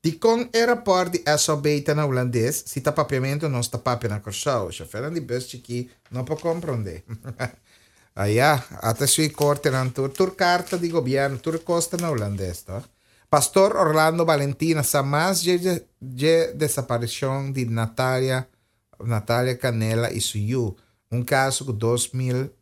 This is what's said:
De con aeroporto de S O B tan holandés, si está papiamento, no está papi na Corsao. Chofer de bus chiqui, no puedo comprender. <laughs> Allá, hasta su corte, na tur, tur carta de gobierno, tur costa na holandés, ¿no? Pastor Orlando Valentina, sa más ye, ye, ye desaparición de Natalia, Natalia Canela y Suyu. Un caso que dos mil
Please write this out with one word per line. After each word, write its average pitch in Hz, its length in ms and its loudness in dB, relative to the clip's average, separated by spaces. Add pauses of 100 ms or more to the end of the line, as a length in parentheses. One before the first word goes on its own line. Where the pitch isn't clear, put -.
De 160 140 0
con 233 340 2
aeroporto 226 600 2
de 175 140 -2
S 151 260 2
O 143 100 0
B 147 200 2
tan 151 180 0
holandés, 127 640 0
si - 140 -8
está 147 140 0
papiamento, 143 540 -2
no 131 120 0
está 123 240 -4
papi 120 240 -2
na 104 120 -2
Corsao. 101 520 -4
Chofer 113 400 -8
de 170 80 -6
bus 123 280 -6
chiqui, 123 440 -10 (180)
no 123 160 -6
puedo 151 160 -6
comprender. 131 640 -4 (540)
<laughs> - 580 -20
Allá, 120 500 2 (160)
hasta 113 240 0
su 156 260 2
corte, 143 380 2
na 131 240 0
tur, 135 180 -2
tur 185 240 0
carta 175 400 2
de 170 140 -2
gobierno, 135 500 0
tur 160 240 -4
costa 170 340 -2
na 170 120 -2
holandés, 101 580 -4
¿no? 95 160 -10 (460)
Pastor 190 480 4
Orlando 160 480 4
Valentina, 151 580 2
sa 143 200 2
más 165 400 0
ye, 180 160 2
ye, 180 280 -2 (120)
ye 147 540 2
desaparición 135 1000 -2
de 131 140 0
Natalia, 127 840 0 (500)
Natalia 117 600 0
Canela 113 520 0
y 104 80 -4
Suyu. 107 560 -2 (360)
Un 120 120 -2
caso 135 400 2
que 131 100 -4
dos 117 420 0
mil 127 360 -2 (100)